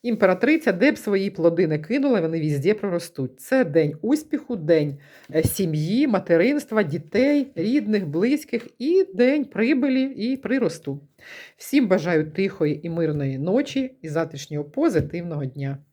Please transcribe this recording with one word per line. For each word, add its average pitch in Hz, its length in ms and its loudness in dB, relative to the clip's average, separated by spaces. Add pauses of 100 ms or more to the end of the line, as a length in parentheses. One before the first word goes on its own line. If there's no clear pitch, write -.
Імператриця, 233 680 2
де 208 200 4
б 208 60 -4
свої 202 320 -2
плоди 170 380 2
не 151 120 0
кинула, 247 420 0
вони 165 200 -2
везде 151 320 0
проростуть. 175 680 -6
Це 262 260 0
день 151 360 0
успіху, 277 540 -2
день, 151 420 2 (380)
е, 160 80 4
сім'ї, 185 640 0
материнства, 214 760 2
дітей, 240 720 0
рідних, 208 520 0
близьких 233 600 -2 (120)
і 349 240 2 (100)
день 254 320 2
прибилі 262 580 0
і 262 340 -4
приросту. 190 600 -2 (580)
Всім 269 300 0
бажаю 160 440 2
тихої 170 560 -2
і - 20 -6
мирної 147 480 -2
ночі 254 640 -2
і 160 80 -10
завтрашнього 147 540 -6
позитивного 165 840 -2
дня. 139 320 -8 (160)